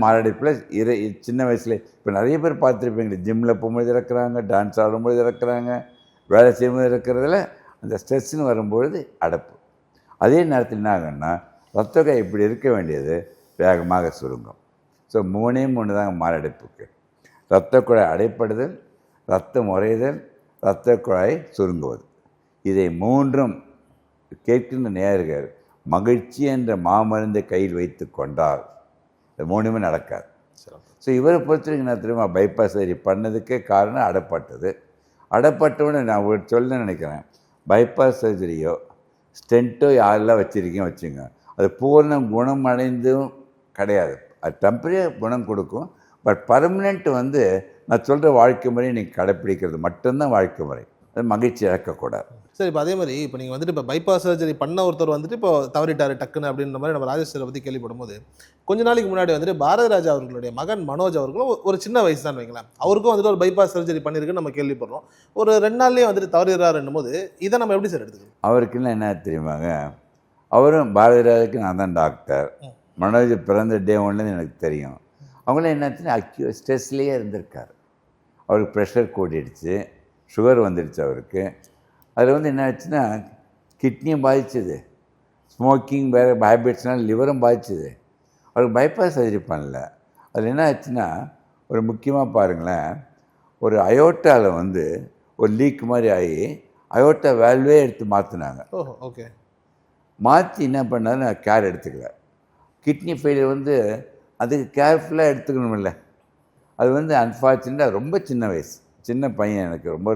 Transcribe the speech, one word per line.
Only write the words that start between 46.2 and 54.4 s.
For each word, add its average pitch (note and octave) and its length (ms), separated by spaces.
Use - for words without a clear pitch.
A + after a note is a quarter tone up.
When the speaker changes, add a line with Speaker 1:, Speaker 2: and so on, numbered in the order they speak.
Speaker 1:
But G#2 140
பர்மனெண்ட் F#3 580
வந்து C3+ 240
நான் A#2 220
சொல்ற D3 300
வாழ்க்கை B2 360
முறையை B2 240
நீங்க - 200
கடைப்பிடிக்கிறது F2+ 680
மட்டும்தான் C3 500
வாழ்க்கை F#2 320
முறை. A#1+ 160
அது A#2 160
மகிழ்ச்சி A#2 360
இழக்கக்கூடாது. C#2+ 600
Speaker 2:
சரி, F#3+ 140
இப்ப D3+ 120
அதே E3+ 160
மாதிரி D3 160
இப்ப B2+ 160
நீங்க B2+ 140
வந்துட்டு E3 200
இப்ப C#3 140
பைபாஸ் E3+ 380
சர்ஜரி D#3+ 360